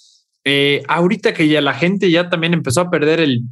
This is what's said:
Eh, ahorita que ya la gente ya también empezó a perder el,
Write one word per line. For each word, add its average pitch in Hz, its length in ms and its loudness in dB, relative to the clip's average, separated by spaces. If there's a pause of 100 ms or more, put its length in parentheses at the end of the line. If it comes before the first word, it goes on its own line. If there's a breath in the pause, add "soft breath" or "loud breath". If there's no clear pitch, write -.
(500 loud breath)
Eh, 139 380 2
ahorita 180 460 0
que 170 160 0
ya 151 100 2
la 139 140 0
gente 185 360 0
ya 175 200 2
también 170 240 -2
empezó 139 260 0
a 175 100 -2
perder 160 300 0
el, 135 220 0 (100)